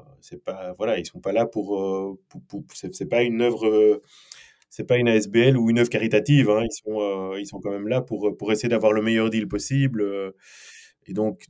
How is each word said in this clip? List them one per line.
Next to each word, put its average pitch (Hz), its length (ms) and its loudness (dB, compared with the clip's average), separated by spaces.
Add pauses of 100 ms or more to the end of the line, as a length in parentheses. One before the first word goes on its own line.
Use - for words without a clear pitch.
(200)
c'est - 220 -20
pas, 92 340 -10
voilà, 110 220 -2
ils 87 80 -8
sont 90 140 -16
pas 98 120 -4
là 113 140 2
pour, 98 340 -4
euh, 95 380 -4 (100)
pour, - 200 -20
pour, 95 160 -12 (100)
c'est, - 180 -12
c'est - 140 -8
pas 120 160 0
une 117 200 -2
œuvre, 110 260 0
euh, 107 340 4 (680)
c'est - 140 -12
pas 123 120 2
une 120 120 2
A 113 60 4
S 104 140 2
B 101 80 -2
L 127 200 6
ou 113 140 2
une 117 80 4
œuvre 120 120 4
caritative, 113 600 4
hein. 107 140 4
Ils 113 80 -4
sont, 107 280 -6
euh, 98 380 -4
ils 101 80 -8
sont 101 140 -14
quand 101 100 -6
même 101 160 -6
là 127 140 0
pour, 104 360 -4
pour 104 140 -4
essayer 110 200 0
d'avoir 110 220 4
le 107 100 2
meilleur 113 280 2
deal 110 160 -2
possible, 117 540 -2
euh, 98 320 -4 (760)
et 95 60 -14
donc, 107 360 -4